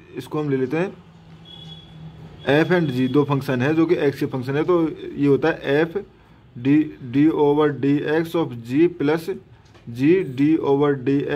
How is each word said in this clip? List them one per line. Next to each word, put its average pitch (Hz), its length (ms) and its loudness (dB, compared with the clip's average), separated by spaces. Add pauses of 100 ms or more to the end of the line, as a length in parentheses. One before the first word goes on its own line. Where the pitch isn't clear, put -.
(180)
इसको 151 220 -8
हम 151 100 -4
ले 135 80 0
लेते 131 200 -2
हैं 185 160 -4 (1600)
F 160 200 2
and 151 200 0
G 127 160 0
दो 147 100 4
फंक्शन 135 380 -2
है 147 140 2
जो 165 100 4
कि 170 100 2 (160)
X - 80 -10
के 151 80 0
फंक्शन 131 280 -6
है, 151 80 0
तो 170 260 2
ये - 380 -4
होता 143 220 4
है 156 80 -2 (240)
F 165 160 -2 (580)
D, 135 220 2 (380)
D 147 120 4 (200)
over 147 200 4 (140)
D 139 160 2 (160)
X 165 300 -2
of 127 120 -6 (140)
G 151 180 4 (140)
plus 151 280 -2 (640)
G 131 220 2 (220)
D 147 200 2 (120)
over 143 280 2
D 135 240 -2 (160)